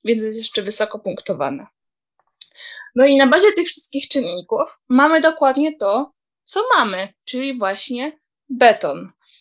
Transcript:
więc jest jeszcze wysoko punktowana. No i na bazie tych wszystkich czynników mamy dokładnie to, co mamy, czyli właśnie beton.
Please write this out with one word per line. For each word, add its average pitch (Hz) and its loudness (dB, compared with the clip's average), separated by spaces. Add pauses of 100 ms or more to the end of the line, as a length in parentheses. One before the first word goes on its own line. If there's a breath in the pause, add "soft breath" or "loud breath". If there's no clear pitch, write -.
więc 220 -2
jest 220 -8
jeszcze 220 -4
wysoko 208 -4
punktowana. 139 -8 (1300 loud breath)
No 254 6
i 277 6
na 269 6
bazie 370 6
tych 349 -2
wszystkich - -6
czynników 196 -4 (100)
mamy 302 4
dokładnie 302 0
to, 233 -2 (320)
co - -4 (160)
mamy, 196 -2 (160)
czyli 254 -8
właśnie 240 -6 (300)
beton. 196 2 (280 soft breath)